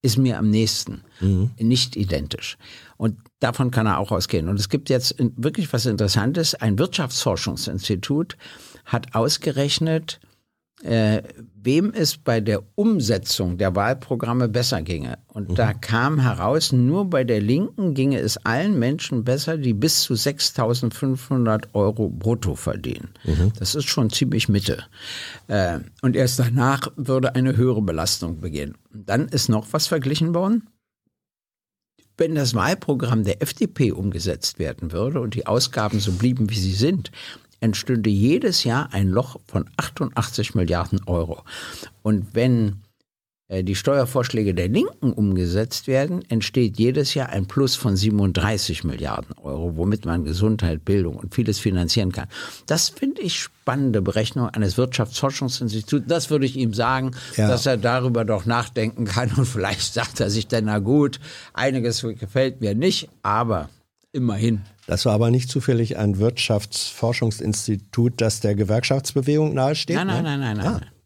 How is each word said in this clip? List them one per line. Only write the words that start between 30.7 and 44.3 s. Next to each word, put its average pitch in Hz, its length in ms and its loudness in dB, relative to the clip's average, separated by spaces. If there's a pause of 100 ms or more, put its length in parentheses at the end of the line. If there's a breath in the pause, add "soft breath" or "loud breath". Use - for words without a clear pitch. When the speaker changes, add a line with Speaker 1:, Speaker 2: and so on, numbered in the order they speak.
Speaker 1:
Wenn 160 160 2
das 131 200 0
Wahlprogramm 120 680 2
der 98 160 0
F - 140 -4
D - 140 0
P 120 240 2
umgesetzt 90 680 -4
werden 78 340 -4
würde 123 280 -2
und 113 140 -4
die 104 120 -4
Ausgaben 107 540 0
so 98 120 -2
blieben, 113 380 2
wie 110 80 -2
sie 92 160 0
sind, 143 360 0 (500 loud breath)
entstünde 110 500 0
jedes 151 540 2
Jahr 131 280 0
ein 95 160 2
Loch 110 380 0
von - 180 -2 (140)
achtundachtzig - 760 -4
Milliarden 87 520 2
Euro. 85 360 -2 (600 loud breath)
Und 104 320 0
wenn, 113 480 2 (640)
äh, 92 160 -2
die 95 100 0
Steuervorschläge 123 800 0